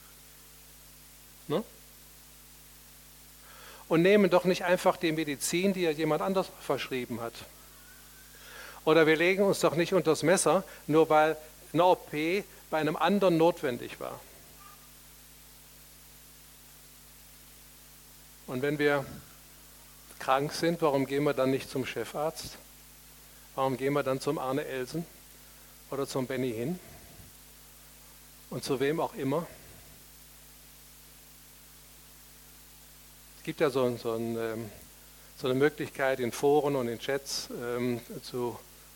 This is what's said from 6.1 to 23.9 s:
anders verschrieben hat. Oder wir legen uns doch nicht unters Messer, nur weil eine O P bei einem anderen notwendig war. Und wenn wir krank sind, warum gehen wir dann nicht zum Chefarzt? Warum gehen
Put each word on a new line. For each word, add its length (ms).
anders 260
verschrieben 600
hat. 120
Oder 200
wir 120
legen 260
uns 160
doch 160
nicht 180
unters 300
Messer, 400
nur 220
weil 280
eine 100
O 120
P 500
bei 80
einem 180
anderen 400
notwendig 640
war. 180
Und 140
wenn 180
wir 260
krank 340
sind, 280
warum 240
gehen 180
wir 100
dann 180
nicht 180
zum 160
Chefarzt? 720
Warum 200
gehen 180